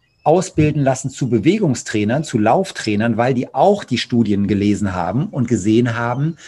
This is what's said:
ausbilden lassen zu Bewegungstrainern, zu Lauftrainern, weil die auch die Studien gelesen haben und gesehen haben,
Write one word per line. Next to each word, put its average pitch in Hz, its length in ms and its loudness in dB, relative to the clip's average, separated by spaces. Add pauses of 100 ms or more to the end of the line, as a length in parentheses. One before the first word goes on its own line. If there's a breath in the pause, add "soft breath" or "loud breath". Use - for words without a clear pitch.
(240)
ausbilden 151 580 2
lassen 131 280 -2
zu - 180 -4
Bewegungstrainern, 123 960 0
zu - 140 -4
Lauftrainern, 110 800 0
weil 123 160 0
die - 200 -6
auch 185 300 2
die 117 140 -4
Studien 104 500 0
gelesen 101 460 0
haben 92 340 -2
und 123 180 -4
gesehen 117 500 2
haben, 127 400 -4 (120 loud breath)